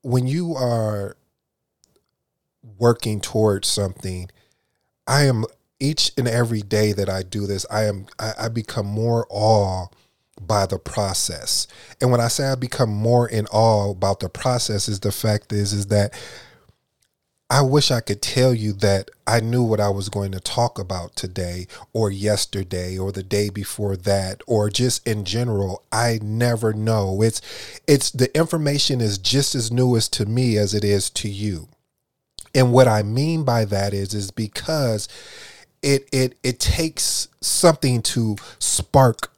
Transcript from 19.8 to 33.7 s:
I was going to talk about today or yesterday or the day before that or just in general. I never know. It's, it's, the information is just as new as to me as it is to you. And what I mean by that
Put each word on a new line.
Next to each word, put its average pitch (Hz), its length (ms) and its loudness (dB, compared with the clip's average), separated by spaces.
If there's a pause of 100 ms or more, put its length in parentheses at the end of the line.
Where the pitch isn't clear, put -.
I 101 80 2
was 98 180 -4
going 101 240 -4
to 95 80 -8
talk - 400 -2
about 87 380 -8
today 90 500 -8 (240)
or 110 180 2
yesterday 95 880 -2
or 95 140 -4
the 95 120 -8
day 101 260 0
before 98 480 -6
that 95 500 -2
or 104 220 2
just - 360 0
in 107 200 -2
general. 101 680 -2
I 113 320 0
never 113 480 0
know. 107 500 0
It's, 113 200 2 (480)
it's, 139 200 6
the 127 280 0
information 147 640 0
is 104 160 0
just 131 360 0
as 117 160 -2
new 123 280 2
as 110 120 0
to - 160 -2
me 117 300 2
as 101 180 2
it 104 120 0
is 101 240 2
to - 180 -6
you. 98 400 -6 (880)
And 127 160 6
what 127 160 8
I 107 160 2
mean 147 400 -2
by 117 220 2
that 101 280 -2